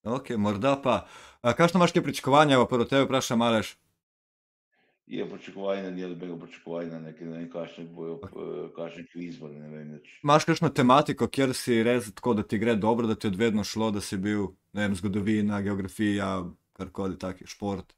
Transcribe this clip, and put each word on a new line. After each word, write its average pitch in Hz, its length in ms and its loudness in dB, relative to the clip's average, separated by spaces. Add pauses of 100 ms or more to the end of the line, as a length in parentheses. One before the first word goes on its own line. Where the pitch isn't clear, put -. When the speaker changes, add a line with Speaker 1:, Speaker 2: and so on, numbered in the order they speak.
(120)
Speaker 1:
okej, 127 260 -4
morda 104 380 2
pa. 123 300 0 (320)
A, 120 160 2
kakšno 170 240 4
imaš 175 140 6
kaj 170 120 2
pričakovanja, 143 500 6
evo, 123 120 8
prvo 120 200 2
tebe 139 180 4
vprašam, 123 380 0
Aleš? 113 360 2 (1300)
Speaker 2:
Je 101 180 -6
pričakovanja, 98 640 -6
ni 90 140 -8
nobenega 87 340 -10
pričakovanja, 82 600 -10
ne, 80 140 -12
ker 85 160 -14
ne 82 100 -10
vem, 85 100 -10
kakšne 85 380 -12
bojo, 82 300 -10
Speaker 1:
Ok. 92 160 -16
Speaker 2:
eh, 82 400 -10
kakšen 85 340 -12
kviz 87 300 -12
bo, 76 120 -16
ne 73 200 -16
vem 76 220 -14
nič. - 320 -20
Speaker 1:
Imaš 147 240 2
kakšno 160 260 0
tematiko, 127 560 4
kjer 131 260 0
si 117 280 2
res 120 280 2
tako, 120 240 -2
da 104 100 2
ti 110 140 -2
gre 117 180 2
dobro, 113 300 2
da 110 80 2
ti 110 140 -2
je 101 40 0
od 90 60 -2
vedno 110 260 2
šlo, 110 260 -2
da 104 120 -2
si 104 160 -6
bil, 104 240 0 (280)
ne 101 120 -4
vem, 101 140 0
zgodovina, 104 640 0
geografija, 98 840 -2 (260)
karkoli 95 480 -8
taki, 92 280 -10
šport? 98 520 -8